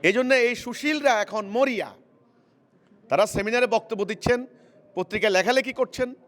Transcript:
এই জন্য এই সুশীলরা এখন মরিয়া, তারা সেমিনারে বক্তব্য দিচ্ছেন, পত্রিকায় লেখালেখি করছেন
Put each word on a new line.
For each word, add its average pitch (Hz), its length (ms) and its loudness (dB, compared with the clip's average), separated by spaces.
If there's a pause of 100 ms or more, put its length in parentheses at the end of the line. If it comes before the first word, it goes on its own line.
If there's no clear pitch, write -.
এই 196 100 4
জন্য 254 140 2 (160)
এই 247 60 0 (100)
সুশীলরা 285 500 -2 (120)
এখন 208 180 -6 (120)
মরিয়া, 233 340 0 (1200)
তারা 175 140 4 (100)
সেমিনারে 233 420 0
বক্তব্য 220 260 -2 (100)
দিচ্ছেন, 240 280 0 (580)
পত্রিকায় 190 400 0
লেখালেখি 254 420 2
করছেন 254 300 -2 (180)